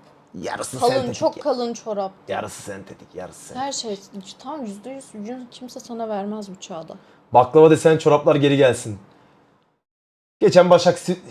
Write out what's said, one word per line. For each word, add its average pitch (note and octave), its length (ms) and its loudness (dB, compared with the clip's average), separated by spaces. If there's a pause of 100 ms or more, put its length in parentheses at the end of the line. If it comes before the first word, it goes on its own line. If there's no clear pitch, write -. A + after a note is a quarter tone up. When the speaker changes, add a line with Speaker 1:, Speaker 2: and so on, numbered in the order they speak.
(420)
Speaker 1:
Yarısı A#2 380 -10
Speaker 2:
Kalın, A#3+ 120 2
Speaker 1:
sentetik B3+ 240 -2
Speaker 2:
çok D4+ 220 -2
Speaker 1:
ya. - 60 -14
Speaker 2:
kalın A#3+ 300 -4
çorap. G3+ 380 -8 (160)
Speaker 1:
Yarısı G2+ 340 -8
sentetik, - 540 -16
yarısı F2 240 -14
sentetik. B3 280 -14
Speaker 2:
Her C#4 40 -8
şey, A3 280 -10 (400)
tam C#4 260 -14
yüzde G#3 240 -16
yüz C4+ 240 -16
yün A#3 380 -14
kimse B3+ 280 -18
sana A3+ 300 -10
vermez G#3 420 -8
bu F3+ 80 -18
çağda. E3 340 -16 (400)
Speaker 1:
Baklava D#3 380 6
desen D#3 260 4
çoraplar D3 380 4
geri C#3 220 2
gelsin. A#2+ 400 2 (1400)
Geçen F3+ 300 6
Başak F3 300 4
Si-, F3+ 180 -4 (140)